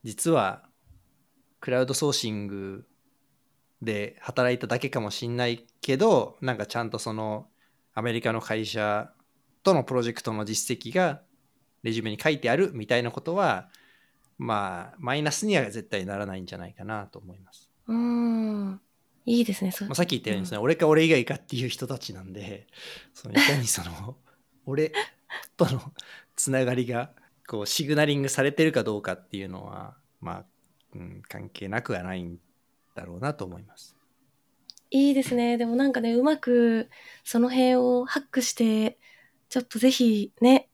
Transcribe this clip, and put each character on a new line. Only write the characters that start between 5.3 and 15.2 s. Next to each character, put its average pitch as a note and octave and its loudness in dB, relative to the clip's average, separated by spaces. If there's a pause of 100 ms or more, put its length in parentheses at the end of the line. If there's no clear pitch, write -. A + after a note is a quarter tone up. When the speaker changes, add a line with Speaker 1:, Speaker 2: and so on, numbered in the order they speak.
Speaker 1:
な B2 0
い A#2 -4 (140)
け C3+ 0
ど、 E3+ 4
な C3 -2
ん - -4
か G#2 -6
ち - -8
ゃ A#2 -2
ん A2+ -6
と A2 -8
そ A2+ -8
の、 G#2+ -6 (460)
ア A2 -4
メ A#2 -2
リ A2+ -2
カ A2+ 0
の A2+ -2
会 A2 -4
社 G#2+ -2 (500)
と F#3+ 4
の D3 2
プ B2+ -6
ロ B2 2
ジ A#2 -2
ェ A2+ -8
ク - -10
ト A2+ -6
の G#2+ -4
実 A2 -4
績 A#2 -14
が E3+ 0 (600)
レ A2+ -4
ジ A2+ -2
ュ A2 -8
メ A2+ -4
に G#2 -8
書 D#3 2
い D3 -2
て A#2+ 0
あ B2+ 4
る F#3 0
み A2+ -10
た A#2+ 2
い A#2+ 2
な A#2+ -2
こ C3+ -10
と E3 -6
は、 C#3+ 0 (680)
ま G2+ -4
あ、 - -20
マ C3 -4
イ D3+ -2